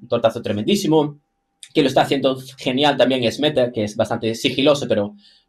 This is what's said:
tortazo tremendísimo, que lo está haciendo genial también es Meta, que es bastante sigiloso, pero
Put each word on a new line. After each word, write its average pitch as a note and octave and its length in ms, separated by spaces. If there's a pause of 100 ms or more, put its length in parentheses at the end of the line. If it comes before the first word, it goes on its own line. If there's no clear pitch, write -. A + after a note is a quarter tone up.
tortazo A#2 340
tremendísimo, D3 800 (540)
que D#3 80
lo C3+ 60
está B2+ 140
haciendo C3+ 360 (200)
genial C3+ 400
también B2+ 260
es A2+ 160
Meta, C#3+ 320
que G#2+ 140
es G#2 100
bastante A2+ 400
sigiloso, C#3 540
pero G#2 260 (340)